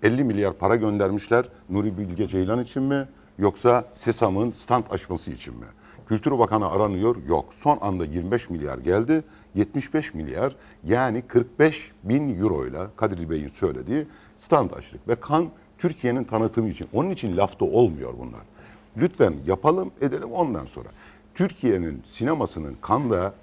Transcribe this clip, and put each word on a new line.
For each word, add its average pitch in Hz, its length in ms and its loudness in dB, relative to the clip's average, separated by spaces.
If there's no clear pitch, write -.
Elli 120 220 4
milyar 101 280 2
para 101 240 2
göndermişler 104 680 2
Nuri 101 280 -2
Bilge 95 300 -4
Ceylan 95 360 0
için 135 180 -6
mi 139 260 -2
yoksa 120 460 4
sesam'ın 110 540 0
stand 120 380 0
açması 92 400 -6
için 60 240 -14
mi? 58 100 -16
Kültür 123 300 0
Bakanı 104 320 2
aranıyor, 104 460 2
yok. 78 160 2
Son 147 180 2
anda 92 240 -2
yirmi 82 260 -4
beş 117 200 -2
milyar 73 280 -6
geldi. 117 460 2
Yetmiş 104 400 -2
beş 156 200 -2
milyar 78 420 -4
yani 123 440 0
kırk 120 300 0
beş 151 320 4
bin 123 380 0
euroyla 80 540 -2
Kadri 90 340 -2
Bey'in 76 180 -4
söylediği 87 580 -2
stand 135 320 2
açtık. - 380 -14
Ve 120 60 2
Kan 156 340 0
Türkiye'nin 123 460 -2
tanıtımı 110 440 0
için. - 240 -8
Onun 151 180 0
için 104 260 -4
lafta 98 280 0
olmuyor 80 540 2
bunlar. 60 220 -14
Lütfen 113 380 2
yapalım, 160 440 2
edelim 147 320 -4
ondan 123 340 -2
sonra. 62 220 -14
Türkiye'nin 92 680 0
sinemasının 113 640 -4
Cannes'da 104 440 0